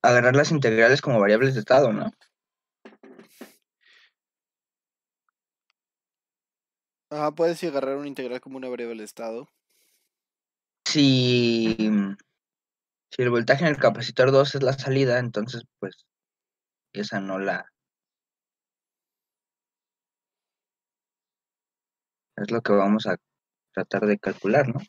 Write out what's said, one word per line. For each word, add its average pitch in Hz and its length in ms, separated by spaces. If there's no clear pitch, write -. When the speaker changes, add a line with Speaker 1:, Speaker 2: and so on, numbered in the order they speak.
Speaker 1:
Agarrar 123 340
las 147 160
integrales 123 480
como 120 200
variables 113 340
de 113 60
estado, 123 320
¿no? - 180
Speaker 2:
Ah, 151 240
puedes 165 300
agarrar 139 320
una 143 120
integral 127 320
como 135 180
una 127 100
variable 117 300
de 107 60
estado. 113 440
Speaker 1:
Si, 123 920
si - 120
el 123 80
voltaje 120 340
en 156 60
el 143 80
capacitor 127 540
dos 139 220
es 135 80
la 127 100
salida, 135 460
entonces, 117 460
pues, - 260
esa 104 260
no 98 180
la 95 280
es 104 140
lo 117 120
que - 100
vamos 101 340
a 90 100
tratar 95 320
de 104 120
calcular, 113 500
¿no? 117 200